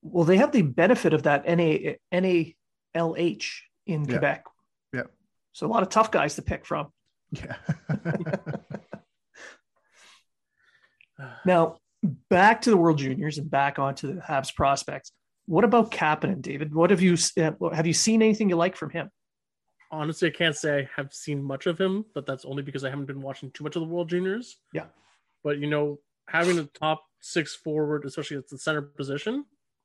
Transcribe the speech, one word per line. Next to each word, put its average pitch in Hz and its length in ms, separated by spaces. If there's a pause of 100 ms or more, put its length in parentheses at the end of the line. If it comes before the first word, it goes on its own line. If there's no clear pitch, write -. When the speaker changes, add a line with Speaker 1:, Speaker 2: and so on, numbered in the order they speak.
Speaker 1:
Well, 170 240
they 185 120
have 285 140
the 226 120
benefit 160 500
of 143 100
that 143 220
N 170 140
A, 156 400 (120)
N 185 140
A 170 300 (400)
L 165 200
H - 520 (180)
in 151 200
Speaker 2:
Yeah. 131 80
Speaker 1:
Quebec. 143 320 (480)
Speaker 2:
Yeah. 127 100 (500)
Speaker 1:
So - 140
a - 20
lot 220 140
of 185 60
tough 220 200
guys 147 260
to - 60
pick - 240
from. 151 260 (400)
Speaker 2:
Yeah. - 240 (340)
<laughs> 156 60 (3500)
Speaker 1:
Now, 170 320 (520)
back 214 320
to - 80
the 214 80
World 165 220
Juniors 139 400
and 147 100
back 139 300
onto 139 340
the 180 80
Habs 135 320
prospects. 139 580 (360)
What 175 160
about 226 280
Kapanen, 156 500
David? 147 340
What 170 160
have 180 100
you 180 120
s-, 170 240
uh, 160 160 (200)
have 160 140
you 170 60
seen 220 280
anything 220 280
you 175 60
like 175 200
from - 160
him? 147 180 (800)
Speaker 3:
Honestly, 156 380
I 151 40
can't 160 240
say 147 240
I 131 160
have 139 180
seen 143 280
much 135 240
of 170 140
him, 190 340
but 139 140
that's 135 180
only 139 160
because 139 220
I 135 60
haven't 143 160
been 139 160
watching 135 300
too - 120
much 147 120
of 170 60
the 160 60
World 170 220
Juniors. 190 480 (160)
Speaker 1:
Yeah. 156 120 (580)
Speaker 3:
But, 147 140
you 147 100
know, 147 320 (280)
having 170 320
a 151 60
top 156 380 (180)
six - 340
forward, 151 500
especially 143 320
at 135 100
the 139 100
center 151 240
position, 143 640 (400)